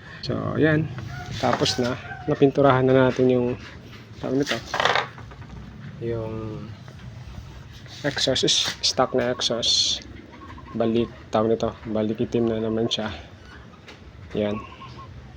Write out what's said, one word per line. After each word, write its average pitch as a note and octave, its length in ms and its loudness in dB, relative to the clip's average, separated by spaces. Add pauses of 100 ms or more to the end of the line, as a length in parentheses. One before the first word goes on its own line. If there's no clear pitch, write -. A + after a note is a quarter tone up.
(240)
So, G#2+ 320 -2
ayan. D#3 320 4 (560)
Tapos B2+ 400 2
na. B2 160 -2 (240)
Napinturahan C#3 640 6
na C3 240 8
natin B2+ 240 6
yung, A#2+ 120 4 (760)
tawag C3 160 0
nito, C#3+ 160 0 (1400)
yung A2 640 -6 (1400)
exhaust, C3+ 400 2
is - 160 4 (160)
stock - 320 2
na B2 160 2
exhaust. - 720 0 (720)
Balik, A2+ 400 2 (240)
tawag A2 160 6
nito, A2 320 2
balik G#2+ 400 0
itim A#2 240 2
na A2 160 0
naman A2+ 240 0
siya. G#2+ 240 -2 (1300)
Yan. G#2 160 2 (800)